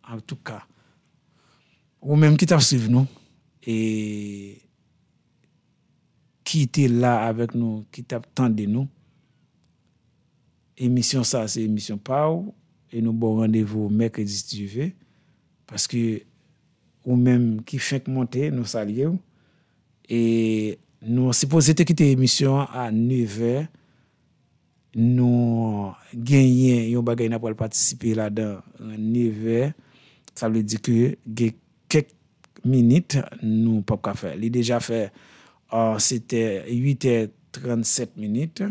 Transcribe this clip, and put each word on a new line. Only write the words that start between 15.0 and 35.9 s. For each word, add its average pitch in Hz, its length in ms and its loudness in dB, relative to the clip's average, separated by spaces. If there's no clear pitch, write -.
paske 113 520 -4
ou 127 120 2
menm 123 480 4
ki 131 160 -6
fen 135 220 -4
k 131 80 -6
monte 127 400 -2
nou, 120 160 -4
salye 113 400 -2
w. 185 100 -2
Nou 123 320 0
sipoze 151 400 4
te 165 140 4
kite 160 240 4
emisyon 135 500 2
an 127 160 -8
a 123 160 -4
nevè. 117 680 0
Nou 117 920 2
genyen 127 800 4
yon 120 140 0
bagay 117 240 0
n 117 80 -4
a - 40 -6
pral 110 160 -4
patisipe 113 600 -2
ladan 104 420 -4
nevè. 113 920 -2
Sa 113 160 -2
vle 110 120 0
di 107 160 -4
ke 120 340 2
gen 113 320 -4
kèk 151 220 2
minit 131 560 4
nou 110 420 0
p 104 140 -2
ap - 80 -12
ka 101 120 -4
fè 80 220 -10
li. 113 140 -4
Deja 120 320 0
fè, 113 220 -4